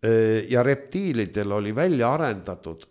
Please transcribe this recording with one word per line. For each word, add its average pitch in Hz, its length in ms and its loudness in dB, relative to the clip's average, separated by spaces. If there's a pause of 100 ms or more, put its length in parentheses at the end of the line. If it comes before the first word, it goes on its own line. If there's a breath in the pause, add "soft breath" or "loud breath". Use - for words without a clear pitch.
Eh, 113 440 4
ja 120 160 2
reptiilidel 123 880 -2
oli 104 220 -2
välja 131 400 2
arendatud 98 760 -6